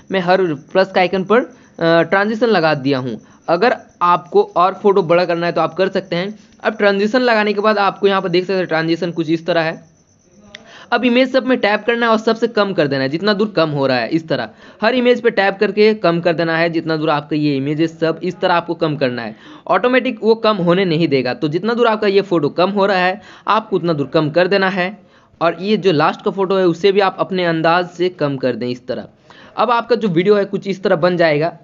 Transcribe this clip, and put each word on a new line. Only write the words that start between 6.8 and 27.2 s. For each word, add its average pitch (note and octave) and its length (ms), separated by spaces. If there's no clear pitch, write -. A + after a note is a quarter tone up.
लगाने G#3+ 320
के G3+ 80
बाद G#3+ 180
आपको G3 280
यहाँ G3 160
पर F#3 60
देख F3+ 160
सकते G3 100
हैं F#3 120
transition E3 440
कुछ E3 200
इस E3 160
तरह E3 140
है। - 360
अब A3+ 120
image B3+ 280
सब C4 140
में B3+ 120
tap G#3 280
करना A#3 200
है A3+ 60
और A3 60
सबसे A3+ 300
कम G#3 240
कर E3 140
देना C3+ 160
है, C3+ 60
जितना F#3 260
दूर G#3 220
कम D#3+ 140
हो C#3 160
रहा B2+ 120
है A2+ 100
इस D#3+ 200
तरह। B2 200
हर A3+ 120
image B3 260
पे A#3 100
tap G3 300
करके G#3 340
कम E3+ 260
कर E3+ 120
देना E3 240
है, E3+ 140
जितना D#3+ 260
दूर D#3 140
आपका D3+ 260
ये D3 200
images D#3 440
सब D#3+ 220
इस F3+ 180
तरह F3+ 140
आपको E3+ 200
कम D#3 220
करना B2 260
है। A2 140
Automatic B3 560
वो A3+ 120
कम A3 220
होने F3 280
नहीं E3 240
देगा, B2+ 260
तो D3+ 140
जितना F3+ 260
दूर A#3 120
आपका G#3+ 200
ये G3 140
photo E3+ 280
कम F3+ 220
हो G3+ 160
रहा G3 120
है F#3 240
आपको G#3+ 280
उतना E3+ 160
दूर C#3+ 140
कम D#3 240
कर F3 180
देना F#3+ 200
है। F#3 300
और E3 200
ये G#3 160
जो F3+ 160
last E3 300
का G#3 80
फ़ोटो F#3 260
है F#3+ 100
उसे F3 260
भी G3 80
आप F#3+ 180
अपने F3+ 260